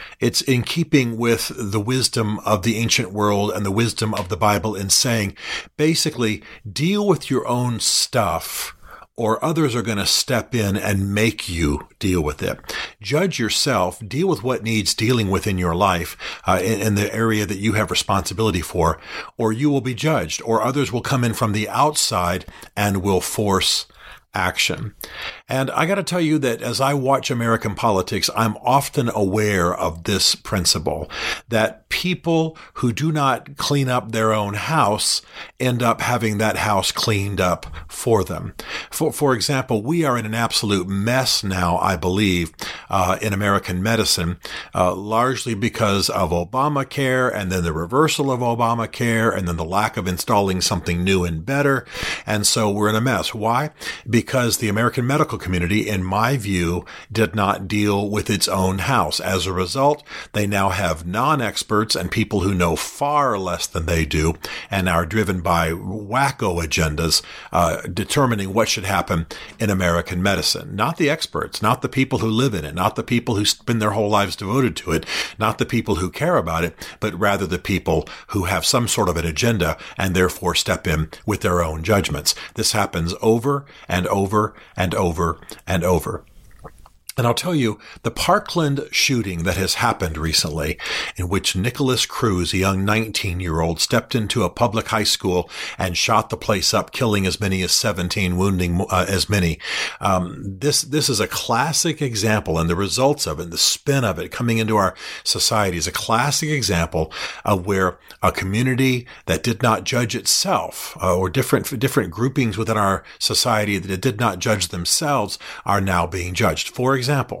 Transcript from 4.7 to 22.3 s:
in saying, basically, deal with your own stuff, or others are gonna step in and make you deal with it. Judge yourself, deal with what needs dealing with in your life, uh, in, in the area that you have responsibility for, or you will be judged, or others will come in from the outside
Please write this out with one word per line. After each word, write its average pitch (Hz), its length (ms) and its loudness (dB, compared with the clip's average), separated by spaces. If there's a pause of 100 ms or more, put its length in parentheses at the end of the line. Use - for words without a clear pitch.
in 98 140 -4
saying, 110 480 2 (400)
basically, 151 640 0 (260)
deal 190 400 0
with 165 220 2
your 131 180 0
own 123 320 0
stuff, - 960 -2 (460)
or 110 240 0
others 151 320 2
are 120 60 0
gonna 101 240 -2
step - 480 0
in 104 240 2
and 98 340 0
make 110 380 0
you 82 380 -2 (100)
deal 92 240 0
with 73 220 -4
it. 90 160 -4 (420)
Judge 147 380 -2
yourself, 104 680 0
deal 143 200 0
with 127 160 0
what 123 180 -2
needs 107 320 0
dealing 113 380 2
with 95 160 0
in 98 100 0
your 87 160 0
life, 90 420 0 (300)
uh, 110 180 4
in, 104 180 0
in 107 120 2
the 101 180 2
area 107 320 0
that 98 140 -4
you 101 160 0
have 104 160 0
responsibility 95 720 0
for, 82 380 0 (360)
or 113 160 0
you 139 200 2
will 139 100 2
be 123 140 -4
judged, 123 480 0
or 110 180 2
others 127 300 0
will 117 100 -2
come 131 220 0
in 113 100 0
from 110 180 0
the 107 160 0
outside 98 800 0 (300)